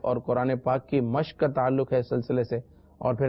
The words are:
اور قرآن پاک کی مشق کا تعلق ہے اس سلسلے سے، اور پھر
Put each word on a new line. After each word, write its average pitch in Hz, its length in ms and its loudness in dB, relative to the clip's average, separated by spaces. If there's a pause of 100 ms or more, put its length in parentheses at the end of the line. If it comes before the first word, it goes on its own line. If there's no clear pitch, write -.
اور 123 140 0
قرآن 123 420 0
پاک 127 300 -2
کی 139 120 2
مشق 123 380 -2
کا 151 80 2
تعلق 135 460 0
ہے 131 60 2
اس 120 100 -2
سلسلے 123 360 0
سے، 117 120 -4 (420)
اور 123 160 0
پھر 135 140 0